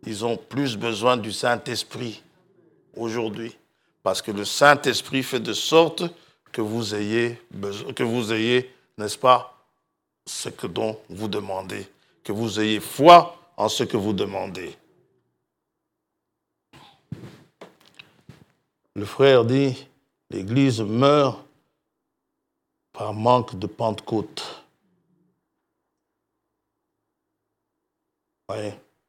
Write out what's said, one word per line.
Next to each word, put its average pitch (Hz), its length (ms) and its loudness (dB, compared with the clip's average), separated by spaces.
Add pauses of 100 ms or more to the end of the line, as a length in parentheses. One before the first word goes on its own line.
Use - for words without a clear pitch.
Ils 107 180 -8
ont 117 140 -2
plus 127 400 -4
besoin 117 400 0
du 107 140 -6
Saint-Esprit 120 880 -6 (760)
aujourd'hui. 113 640 -6 (460)
Parce 95 180 -2
que - 100 -8
le 101 140 -4
Saint-Esprit 139 800 2
fait 127 160 -4
de 113 140 -6
sorte 160 500 2 (480)
que - 100 -6
vous 107 320 -4
ayez 117 480 -2 (100)
beso-, 101 420 -10
que - 100 -2
vous 117 280 -2
ayez, 120 420 0 (240)
n'est-ce 104 200 -6
pas, 127 400 4 (680)
ce - 220 -10
que - 180 -10
dont 110 320 -4 (100)
vous 104 180 -8
demandez. 98 600 -8 (340)
Que - 80 -8
vous 107 280 -4
ayez 107 200 0
foi 165 560 8 (220)
en 107 100 0
ce - 160 -2
que 120 140 -2
vous 104 160 0
demandez. 95 640 -6 (4000)
Le 104 120 -8
frère 131 380 6
dit, 131 440 0 (420)
l'Église 113 520 0
meurt 131 580 2 (1500)
par 104 200 -8
manque 113 440 0
de 95 80 -8
Pentecôte. - 1000 -6 (3750)
Oui. 104 220 -6 (380)